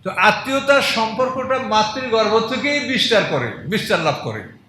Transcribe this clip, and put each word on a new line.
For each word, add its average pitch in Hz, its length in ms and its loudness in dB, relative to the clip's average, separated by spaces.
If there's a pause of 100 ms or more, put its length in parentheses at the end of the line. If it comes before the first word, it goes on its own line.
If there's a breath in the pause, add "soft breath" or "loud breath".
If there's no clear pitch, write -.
তো 190 60 -6
আত্মীয়তার 262 720 2
সম্পর্কটা 254 760 -2
মাতৃগর্ভ 220 960 0
থেকেই 285 260 0
বিস্তার 233 500 2
করে, 127 160 -2
বিস্তার 165 540 -2
লাভ 151 220 0
করে। 107 200 -8 (260)